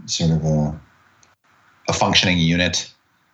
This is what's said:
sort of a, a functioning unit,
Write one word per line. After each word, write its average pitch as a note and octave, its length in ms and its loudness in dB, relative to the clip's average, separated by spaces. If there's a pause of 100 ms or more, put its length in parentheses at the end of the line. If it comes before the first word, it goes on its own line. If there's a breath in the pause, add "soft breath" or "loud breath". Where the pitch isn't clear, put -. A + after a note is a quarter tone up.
sort E2 240 0
of D#2 120 0
a, D#2 360 0 (1080)
a - 60 -2
functioning G2+ 440 2
unit, F2 540 0 (420)